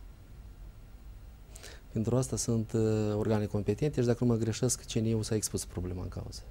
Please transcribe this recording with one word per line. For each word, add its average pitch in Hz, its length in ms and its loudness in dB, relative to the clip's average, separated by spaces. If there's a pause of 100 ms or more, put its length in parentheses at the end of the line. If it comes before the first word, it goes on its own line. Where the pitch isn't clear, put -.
(1900)
Pentru 113 240 2
asta 131 200 2
sunt, 110 360 0
uh, 107 440 4
organe 107 280 4
competente 104 560 2
și, 120 60 4
dacă 120 180 4
nu 120 60 6
mă 117 60 6
greșesc, 110 480 0
C - 80 -8
N 113 120 2
I-ul 113 180 2
s-a 110 120 0
expus 101 300 0
problema 90 380 -4
în 92 60 -4
cauză. - 420 -8